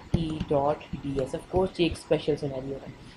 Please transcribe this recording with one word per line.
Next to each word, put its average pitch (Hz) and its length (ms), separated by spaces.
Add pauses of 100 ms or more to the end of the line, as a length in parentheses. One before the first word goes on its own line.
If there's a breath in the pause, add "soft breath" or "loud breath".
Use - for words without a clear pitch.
(160)
E 156 220 (120)
dot 147 260
डी 139 460
एस। - 100
Of - 220
course, 185 260
ये 170 60
एक 160 100
special 151 400
scenario 135 380
है, 135 180 (240 loud breath)